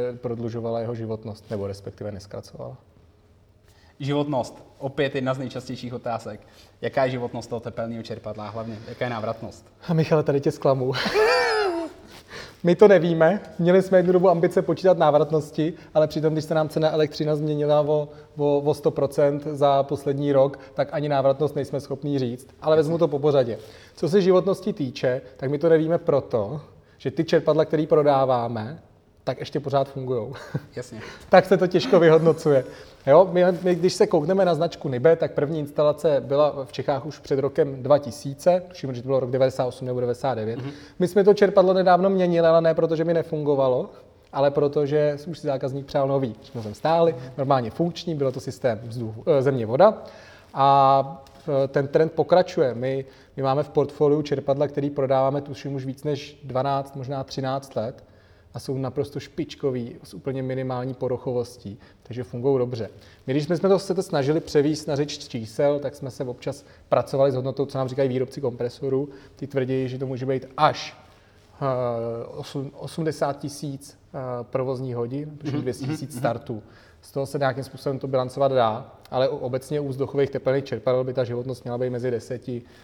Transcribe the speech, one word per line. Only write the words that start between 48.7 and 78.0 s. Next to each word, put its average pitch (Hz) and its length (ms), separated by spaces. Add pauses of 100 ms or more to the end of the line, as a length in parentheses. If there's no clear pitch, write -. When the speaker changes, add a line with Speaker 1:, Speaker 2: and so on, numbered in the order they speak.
Speaker 1:
vzduch, 113 300 (120)
eh, 147 160
země, 127 240
voda. 160 280 (600)
A, 139 720 (400)
eh, 135 40
ten 139 200
trend 147 240
pokračuje. 160 640
My, 135 300 (320)
my 135 60
máme 135 200
v 147 60
portfoliu 147 520
čerpadla, 143 460
který 143 220
prodáváme, 135 520
tuším, 143 340
už 131 100
víc 135 180
než 147 400
dvanáct, 135 520
možná 135 280
třináct 135 520
let 113 280 (500)
a 120 60
jsou 135 180
naprosto 135 420
špičkový, 131 840
s - 100
úplně 131 300
minimální 131 500
porochovostí, 123 880 (240)
takže 120 200
fungují 127 360
dobře. 123 300 (380)
My, 135 60
když 147 100
jsme, 165 140
jsme 190 120
to, 190 100
se 190 140
to 185 100
snažili 151 360
převést 147 460
na 147 100
řeč 143 220
čísel, 143 640
tak 139 160
jsme 135 160
se - 120
občas 123 420 (240)
pracovali 135 420
s 127 40
hodnotou, 131 300
co 139 120
nám 131 100
říkají 131 220
výrobci 127 320
kompresorů. 131 680 (260)
Ty 139 120
tvrdí, 131 420
že 131 80
to 131 100
může 131 180
být 131 200 (120)
až, - 400 (640)
eh, 139 40 (640)
osm-, 139 500
osmdesát 147 640
tisíc, 139 580 (160)
eh, 160 40 (260)
provozních 131 520
hodin, 143 420
tuším 147 180
Speaker 2:
Mhm, 123 60
Speaker 1:
dvě 123 120
stě - 120
tisíc 151 240
Speaker 2:
mhm, - 60
mhm. 120 40
Speaker 1:
startů. 117 440 (380)
Z - 100
toho 139 140
se 139 140
nějakým 135 240
způsobem 135 360
to 139 80